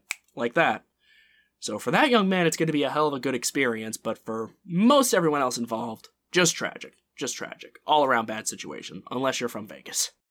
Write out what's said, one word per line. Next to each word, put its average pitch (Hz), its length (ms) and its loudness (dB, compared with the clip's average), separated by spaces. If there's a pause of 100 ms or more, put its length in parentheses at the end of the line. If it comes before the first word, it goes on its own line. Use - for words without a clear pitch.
(360)
like 120 160 -2
that. 131 320 2 (760)
So - 200 -8
for 160 120 -4
that 247 200 4
young 214 180 4
man, 185 180 4
it's 156 120 0
gonna 165 120 2
be 151 120 2
a 131 80 0
hell 151 180 2
of 139 60 -2
a 135 60 -4
good 131 140 -2
experience, 117 640 -2
but 110 220 -6
for 110 320 -6 (160)
most 233 480 4
everyone 156 260 4
else 127 160 0
involved, 113 540 -6 (220)
just 175 220 4
tragic. - 380 -8 (240)
Just - 200 -6
tragic. - 500 -14
All 151 200 4
around 120 180 2
bad 110 240 -8
situation, - 600 -10
unless 131 300 -2
you're 120 100 -4
from 120 180 -10
Vegas. - 440 -8 (180)